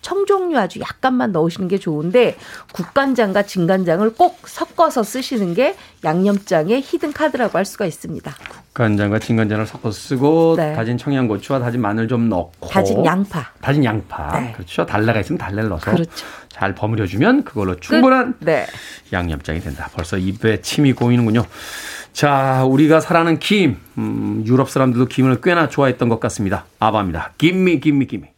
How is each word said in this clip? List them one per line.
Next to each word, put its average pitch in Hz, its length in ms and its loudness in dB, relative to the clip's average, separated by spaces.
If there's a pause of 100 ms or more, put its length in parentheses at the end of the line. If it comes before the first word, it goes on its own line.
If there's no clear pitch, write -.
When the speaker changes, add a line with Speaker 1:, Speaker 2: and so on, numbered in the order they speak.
Speaker 1:
청 392 260 -2
종류 359 320 0
아주 202 220 -2
약간만 247 520 -2
넣으시는 165 360 0
게 196 100 0
좋은데 180 580 2 (360)
국간장과 220 720 0
진간장을 190 720 0
꼭 349 220 2 (120)
섞어서 320 560 -2
쓰시는 208 500 -4
게 277 220 0 (280)
양념장의 190 800 0
히든 320 280 -4
카드라고 262 460 -2
할 202 60 0
수가 - 220 -6
있습니다. 160 480 -10 (380)
Speaker 2:
국간장과 104 480 2
진간장을 110 460 0
섞어서 - 300 -8
쓰고 160 600 2
Speaker 1:
네. 151 180 -2
Speaker 2:
다진 117 240 -2
청양고추와 131 600 -2
다진 123 200 -2
마늘 110 280 0
좀 117 200 2
넣고 - 400 -4
Speaker 1:
다진 196 360 0
양파. 170 420 -2 (140)
Speaker 2:
다진 143 240 2
양파. 104 560 -4
Speaker 1:
네. 117 120 -8
Speaker 2:
그렇죠. 104 340 -6
달래가 110 340 0
있으면 156 180 -4
달래를 104 300 -4
넣어서 92 240 -2
Speaker 1:
그렇죠. 165 180 0 (380)
Speaker 2:
잘 98 260 -4
버무려주면 110 680 0
그걸로 92 320 -4
충분한 262 640 2
Speaker 1:
끝. - 80 -16
네. 151 200 0 (460)
Speaker 2:
양념장이 82 480 -4
된다. - 340 -10
벌써 80 240 -6
입에 101 440 0
침이 143 320 2
고이는군요. 120 500 2 (680)
자, 135 520 2
우리가 147 360 6
사랑하는 165 380 2
김, 175 400 2 (180)
음, 107 500 -4
유럽 127 220 4
사람들도 131 380 2
김을 127 340 2
꽤나 170 280 2
좋아했던 131 420 0
것 110 100 0
같습니다. 101 460 -2 (120)
아바입니다. 101 600 0
Give 180 200 2
me, 180 220 2
give 147 160 2
me, 135 100 0
give 101 160 -10
me. - 160 -20